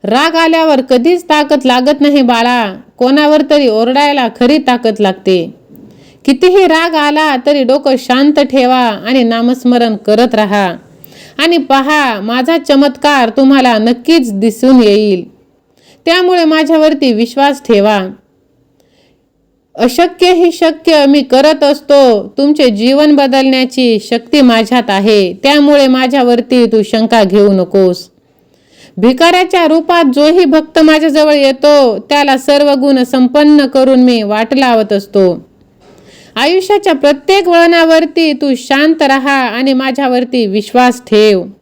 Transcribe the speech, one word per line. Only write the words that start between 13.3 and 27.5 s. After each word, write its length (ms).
नक्कीच 560
दिसून 500
येईल. 440
त्यामुळे 400
माझ्यावरती 680
विश्वास 480
ठेवा. 460
अशक्य 580
ही 180
शक्य 540
मी 160
करत 420
असतो. 720
तुमचे 320
जीवन 460
बदलण्याची 840
शक्ती 400
माझ्यात 480
आहे, 440
त्यामुळे 540
माझ्यावरती 800
तू 180
शंका 400
घेऊ 300